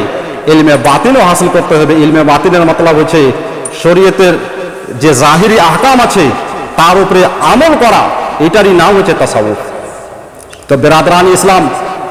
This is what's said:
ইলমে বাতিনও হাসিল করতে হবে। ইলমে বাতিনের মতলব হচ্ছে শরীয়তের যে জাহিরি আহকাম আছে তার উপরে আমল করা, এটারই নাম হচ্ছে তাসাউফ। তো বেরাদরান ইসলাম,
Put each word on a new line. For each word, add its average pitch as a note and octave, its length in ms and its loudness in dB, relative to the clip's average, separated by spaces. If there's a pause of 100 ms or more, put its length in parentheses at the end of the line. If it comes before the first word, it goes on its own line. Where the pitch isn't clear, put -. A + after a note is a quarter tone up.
(480)
ইলমে D#3 300 2
বাতিনও D3 440 2
হাসিল F3 320 0
করতে E3 220 0
হবে। D3+ 180 0
ইলমে D#3 300 2
বাতিনের D#3+ 380 2
মতলব E3 360 2
হচ্ছে D3+ 340 2 (520)
শরীয়তের F3+ 500 2 (680)
যে D3+ 120 2
জাহিরি D#3+ 460 2
আহকাম G3+ 400 2
আছে F#3+ 260 0 (520)
তার F3 200 2
উপরে F3+ 280 2 (160)
আমল B3 380 2
করা, F#3+ 300 2 (300)
এটারই G3 300 2
নাম F#3 280 2
হচ্ছে F#3 220 0
তাসাউফ। G#2+ 400 -2 (1080)
তো C#3 100 0
বেরাদরান E3+ 560 2
ইসলাম, F#3 360 2 (420)